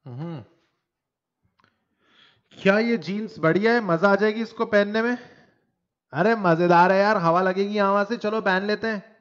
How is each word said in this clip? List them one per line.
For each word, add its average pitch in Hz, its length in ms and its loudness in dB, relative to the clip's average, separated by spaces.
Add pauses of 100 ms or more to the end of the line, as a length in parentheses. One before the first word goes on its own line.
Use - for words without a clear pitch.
हम्म। 139 380 -12 (2250)
क्या 196 180 4
ये 233 180 0
जींस 190 420 -8
बढ़िया 196 340 2
है? 240 60 2
मजा 185 320 2
आ 196 40 6
जाएगी 214 260 0
इसको 226 240 -6
पहनने 208 360 0
में? 247 160 -2 (960)
अरे 202 220 0
मजेदार 175 560 4
है 190 80 2
यार, 208 180 2
हवा 170 240 2
लगेगी 196 340 -2
यहाँ 196 160 0
वहां 202 140 0
से, 226 120 -6
चलो 214 240 -6
पहन 190 220 0
लेते 208 240 -6
हैं। 208 340 -10